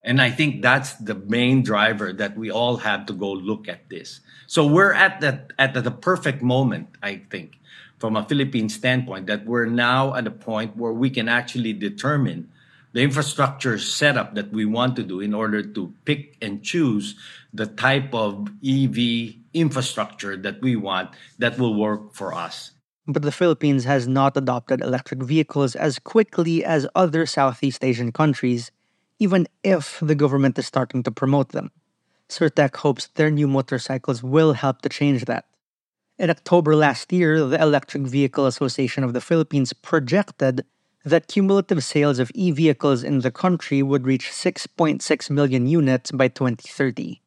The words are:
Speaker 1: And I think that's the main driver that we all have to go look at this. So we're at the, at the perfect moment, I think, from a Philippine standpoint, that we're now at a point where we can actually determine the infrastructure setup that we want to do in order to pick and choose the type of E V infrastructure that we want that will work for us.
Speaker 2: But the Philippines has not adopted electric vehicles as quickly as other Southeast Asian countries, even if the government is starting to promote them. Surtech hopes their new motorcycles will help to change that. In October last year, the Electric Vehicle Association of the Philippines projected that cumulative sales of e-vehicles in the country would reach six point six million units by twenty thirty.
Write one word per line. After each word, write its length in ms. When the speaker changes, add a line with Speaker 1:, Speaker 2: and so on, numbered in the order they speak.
Speaker 1:
And 160
I 100
think 320
that's 320
the 200
main 480
driver 500
that 240
we 140
all 260
have 300
to 80
go 180
look 340
at 220
this. 320
So 200
we're 260
at 280
the, 280
at 160
the 160
perfect 520
moment, 460
I 280
think, 280
from 180
a 80
Philippine 440
standpoint, 580
that 180
we're 220
now 480
at 120
a 40
point 460
where 160
we 180
can 180
actually 440
determine 760
the 100
infrastructure 760
setup 560
that 180
we 120
want 320
to 60
do 180
in 140
order 280
to 300
pick 360
and 220
choose 540
the 140
type 480
of 340
E 260
V 540
infrastructure 840
that 260
we 140
want 340
that 200
will 160
work 400
for 180
us. 400
Speaker 2:
But 160
the 100
Philippines 520
has 220
not 300
adopted 440
electric 420
vehicles 520
as 240
quickly 680
as 300
other 320
Southeast 560
Asian 300
countries, 580
even 300
if 360
the 140
government 440
is 80
starting 360
to 80
promote 400
them. 200
Surtech 480
hopes 380
their 160
new 180
motorcycles 760
will 300
help 300
to 60
change 360
that. 220
In 100
October 480
last 360
year, 340
the 140
Electric 420
Vehicle 420
Association 600
of 100
the 80
Philippines 500
projected 920
that 240
cumulative 540
sales 360
of 160
e-vehicles 680
in 180
the 100
country 520
would 220
reach 260
six 360
point 340
six 300
million 360
units 440
by 180
twenty 400
thirty. 580